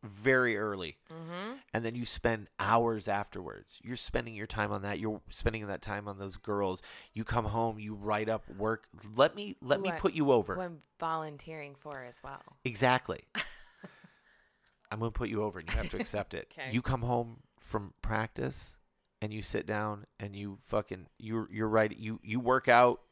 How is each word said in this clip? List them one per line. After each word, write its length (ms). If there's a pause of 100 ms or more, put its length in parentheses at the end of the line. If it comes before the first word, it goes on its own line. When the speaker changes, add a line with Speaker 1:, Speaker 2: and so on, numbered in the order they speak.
Speaker 1:
very 540
early. 400 (160)
Speaker 2:
Mm-hmm. 400 (220)
Speaker 1:
And 100
then 100
you 120
spend 420 (100)
hours 500
afterwards. 760
You're 140
spending 380
your 120
time 260
on 100
that. 160
You're 300
spending 380
that 160
time 260
on 100
those 180
girls. 440 (320)
You 120
come 220
home, 320
you 160
write 360
up 260
work. 300 (300)
Let 180
me, 260
let 200
Speaker 2:
Ooh, 20
Speaker 1:
me 80
Speaker 2:
I, 80
Speaker 1:
put 160
you 180
over. 220
Speaker 2:
who 80
I'm 160 (200)
volunteering 800
for 260
as 100 (100)
well. 160 (240)
Speaker 1:
Exactly. 560 (140)
Speaker 2:
<laughs> 40 (1500)
Speaker 1:
I'm 100
gonna 100
put 180
you 140
over, 160
and 120
you 60
have 140
to 100
accept 340
it. 180
Speaker 2:
<laughs> 60
Okay. 140
Speaker 1:
You 80
come 220
home 380 (180)
from 420
practice, 760 (440)
and 140
you 80
sit 240
down, 400 (120)
and 160
you 240 (100)
fucking, 400 (100)
you're, 340
you're 160
right. 260
You, 280
you 180
work 280
out 320 (120)